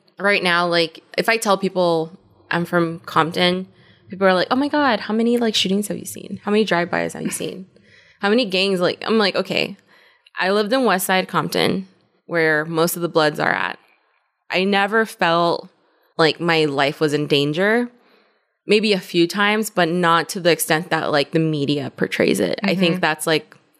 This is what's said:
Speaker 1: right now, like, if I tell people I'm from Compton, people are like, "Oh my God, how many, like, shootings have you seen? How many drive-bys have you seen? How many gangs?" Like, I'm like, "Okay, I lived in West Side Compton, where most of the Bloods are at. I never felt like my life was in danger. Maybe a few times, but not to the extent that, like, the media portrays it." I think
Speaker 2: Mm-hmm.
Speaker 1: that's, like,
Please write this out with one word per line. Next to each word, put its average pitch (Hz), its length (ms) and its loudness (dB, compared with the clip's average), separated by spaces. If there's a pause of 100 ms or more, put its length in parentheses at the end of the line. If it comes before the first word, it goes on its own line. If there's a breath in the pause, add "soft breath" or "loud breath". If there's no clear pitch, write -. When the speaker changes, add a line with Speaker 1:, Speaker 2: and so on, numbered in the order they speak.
(180)
Speaker 1:
right 202 240 2
now, 175 240 2
like, 170 360 0 (140)
if 180 120 0
I 226 80 4
tell 208 220 2
people 170 520 0 (400)
I'm 170 140 -2
from 170 360 -2
Compton, 180 680 0 (400 soft breath)
people 190 180 0
are 185 80 6
like, 175 160 2
"Oh 254 60 0
my 277 120 0
God, 277 320 2
how - 140 -6
many, 233 240 2
like, 226 160 0
shootings 196 340 -2
have 175 100 -8
you - 80 -14
seen? - 380 -14
How 208 60 -4
many 214 140 4
drive-bys 175 480 -2
have - 100 -12
you - 80 -4
seen? 185 360 -8 (540 soft breath)
How 202 100 0
many 240 140 2
gangs?" 190 360 0
Like, 175 260 -2
I'm 220 120 2
like, 196 180 0
"Okay, 185 400 -2 (640 soft breath)
I 185 100 0
lived 208 220 0
in 262 120 2
West 185 220 0
Side 185 220 0
Compton, 170 580 -2 (400)
where 160 380 0
most 165 320 0
of 170 60 -8
the 170 60 0
Bloods 156 320 0
are - 120 0
at. 92 260 -4 (720)
I 180 140 0
never 202 420 0
felt 170 640 0 (480)
like 156 240 2
my 160 240 2
life 143 360 0
was 151 140 0
in 147 140 -2
danger. 175 600 0 (800 soft breath)
Maybe 208 260 2
a 185 80 0
few 170 260 0
times, 208 440 0
but 175 180 2
not 170 420 0
to 196 100 -8
the 170 100 2
extent 160 400 0
that, 160 220 -2
like, 143 180 0
the 165 80 0
media 143 580 0
portrays - 440 0
it." - 240 -2
I 196 100 2
think 180 220 2
Speaker 2:
Mm-hmm. 185 40 -6
Speaker 1:
that's, 156 260 -2
like, 156 300 -2 (240)